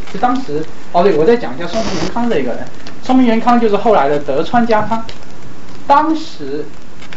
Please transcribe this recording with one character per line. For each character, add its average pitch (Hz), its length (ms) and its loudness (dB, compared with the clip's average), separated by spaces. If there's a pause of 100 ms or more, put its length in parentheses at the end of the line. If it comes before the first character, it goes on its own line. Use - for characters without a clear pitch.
(120)
就 190 80 -2
当 254 160 2
时， 151 280 -2 (280)
哦， 175 100 4
对， 190 140 4
我 151 80 4
再 233 120 4
讲 139 200 -4
一 - 20 -6
下 170 80 -6
松 220 160 -2
平 196 140 -2
元 165 180 -2
康 233 160 0
这 180 80 0
一 135 60 0
个 123 80 -2
人。 113 120 -2 (380)
松 262 160 2
平 254 80 6
元 226 140 2
康 240 200 4
就 226 80 2
是 202 100 2
后 208 180 2
来 139 120 2
的 147 120 0
德 147 240 -2
川 240 200 2
家 220 180 2
康。 226 220 -2 (840)
当 311 260 4
时 151 500 -4 (520)